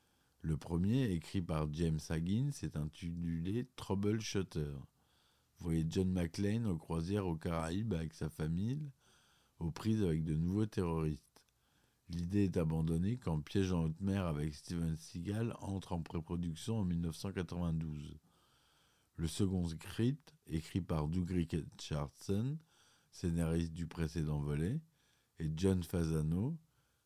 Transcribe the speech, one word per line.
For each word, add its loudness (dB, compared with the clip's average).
Le 0
premier, 2
écrit 0
par 0
James 2
Haggins, 2
est -4
intitulé -2
Troubleshooter. 0
Voyez 2
John 2
McClane 0
aux 2
croisières -2
aux 0
Caraïbes 0
avec -2
sa -4
famille, -2
aux -2
prises 2
avec 4
de 0
nouveaux 2
terroristes. -2
L'idée 2
est 2
abandonnée 2
quand -2
Piège 0
en 4
haute -2
mer 0
avec -2
Steven -2
Seagal -4
entre -4
en 0
pré-production -2
en 2
mille 2
neuf -2
cent -6
quatre-vingt-douze. -2
Le 0
second 2
script, -2
écrit -2
par 0
Doug 0
Richardson, -2
scénariste 2
du -4
précédent 0
volet, 0
et -2
John 4
Fasano, 0